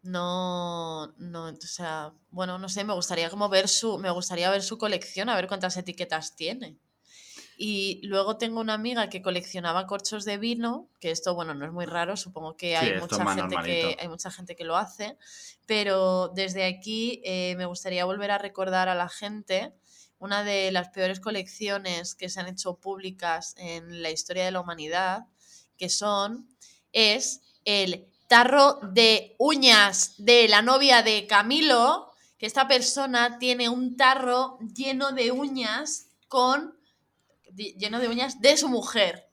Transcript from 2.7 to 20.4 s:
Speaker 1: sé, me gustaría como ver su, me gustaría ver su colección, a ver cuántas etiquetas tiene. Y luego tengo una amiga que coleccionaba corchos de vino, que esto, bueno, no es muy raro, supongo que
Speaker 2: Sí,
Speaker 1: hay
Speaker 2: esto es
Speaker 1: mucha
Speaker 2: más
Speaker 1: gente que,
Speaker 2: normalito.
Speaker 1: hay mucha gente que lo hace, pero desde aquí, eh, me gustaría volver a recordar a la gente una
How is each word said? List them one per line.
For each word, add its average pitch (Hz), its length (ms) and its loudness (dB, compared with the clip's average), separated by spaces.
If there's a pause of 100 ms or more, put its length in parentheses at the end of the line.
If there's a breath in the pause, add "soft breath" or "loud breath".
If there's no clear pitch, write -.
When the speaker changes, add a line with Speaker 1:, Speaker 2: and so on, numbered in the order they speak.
Speaker 1:
sé, 196 140 -4
me 214 100 -4
gustaría 170 340 -2
como 202 220 -2
ver 190 180 4
su, 214 300 0
me 190 120 -4
gustaría 180 400 -2
ver 196 120 0
su 220 160 -8
colección, 196 500 -4
a 233 80 0
ver 185 100 -2
cuántas 185 300 -4
etiquetas 175 600 -8
tiene. 175 400 -8 (840 loud breath)
Y 196 460 -4
luego 196 340 0
tengo 226 220 -4
una 220 120 -4
amiga 214 380 -4
que 185 100 -10
coleccionaba 180 680 -4
corchos 202 380 -8
de 202 140 -4
vino, 233 500 -6 (120)
que 165 100 -6
esto, 165 240 -4
bueno, 165 180 -6
no 143 140 -10
es 165 60 -12
muy 175 120 -6
raro, 170 320 -4
supongo 160 400 -12
que 175 140 -4
Speaker 2:
Sí, 165 60 0
Speaker 1:
hay 160 160 2
Speaker 2:
esto 92 120 -4
es 90 80 -6
Speaker 1:
mucha 101 120 0
Speaker 2:
más 95 120 0
Speaker 1:
gente - 200 -4
que, 120 180 -4
Speaker 2:
normalito. 165 280 -2
Speaker 1:
hay 175 60 -10
mucha 175 220 -12
gente 180 260 -16
que 170 80 -12
lo 165 140 -2
hace, 208 400 -8 (480 loud breath)
pero 190 680 2
desde 190 300 -2
aquí, 220 580 -4
eh, 180 360 -4
me 180 80 -4
gustaría 180 400 -4
volver 202 240 -4
a 202 80 0
recordar 185 500 -2
a 185 60 0
la 175 160 -4
gente 208 640 -6 (440 soft breath)
una 202 240 -4